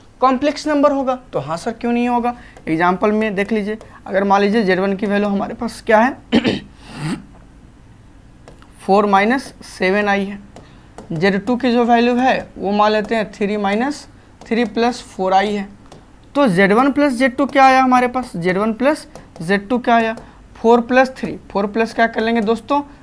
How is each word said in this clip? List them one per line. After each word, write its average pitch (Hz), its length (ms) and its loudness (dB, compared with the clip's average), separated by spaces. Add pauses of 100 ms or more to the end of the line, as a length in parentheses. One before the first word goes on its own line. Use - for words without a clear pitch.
(200)
कॉम्प्लेक्स 269 460 0
नंबर 294 260 2
होगा। 262 220 -2 (180)
तो 156 80 -4
हाँ 147 160 -6
सर, 226 160 -6
क्यों 240 200 -4
नहीं 240 160 0
होगा? 240 280 -2 (320)
एग्जांपल 180 440 0
में 214 220 0
देख 202 180 -4
लीजिए, 214 260 -4 (280)
अगर 196 180 -2
मान 196 160 4
लीजिए 202 240 2
ज़ेड 185 160 2
वन 196 160 -2
की 208 100 -4
वैल्यू 202 220 0
हमारे 202 260 -4
पास - 320 -10
क्या 220 120 4
है? 262 180 2 (180)
<clears throat> - 260 0 (2250)
फ़ोर 202 200 4
माइनस 202 480 0 (240)
सेवन 202 300 0
आई 196 160 0
है। 202 140 -10 (760)
ज़ेड 196 340 0
टू 247 100 0
की 247 160 0
जो 240 120 2
वैल्यू 240 320 2
है 254 400 0
वो 185 160 -4
मान 208 200 2
लेते 214 220 -2
हैं 214 180 -4
थ्री 208 240 -4
माइनस 214 500 -4 (400)
थ्री 233 180 0
प्लस 233 380 -2
फ़ोर 190 320 -4
आई 202 200 2
है। 202 140 -6 (680)
तो 285 140 4
ज़ेड 190 240 4
वन 262 200 4
प्लस 285 200 2
ज़ेड 254 240 0
टू 285 100 0
क्या 269 180 4
आया 262 180 6
हमारे 254 260 4
पास? 247 280 -6
ज़ेड 175 220 0
वन 220 140 0
प्लस 269 340 -2 (360)
ज़ेड 196 260 -2
टू 247 100 0
क्या 240 180 2
आया? 226 200 0 (400)
फ़ोर 233 240 4
प्लस 254 360 2
थ्री, - 220 -8 (140)
फ़ोर 202 140 -2
प्लस 226 280 -2
क्या 226 120 2
कर 226 140 -4
लेंगे 233 200 0
दोस्तों? 226 420 -2 (200)